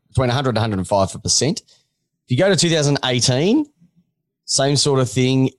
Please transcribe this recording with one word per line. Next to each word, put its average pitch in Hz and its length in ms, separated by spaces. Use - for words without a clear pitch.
between 131 220
a 120 40
hundred 135 180
and 110 60
a 110 40
hundred 107 180
and 90 80
five 98 240
for - 80
percent. - 420
If - 680
you 127 80
go 185 120
to 190 60
two 170 140
thousand 147 360
eighteen, 135 600
same 139 320
sort 135 220
of 123 120
thing. 131 480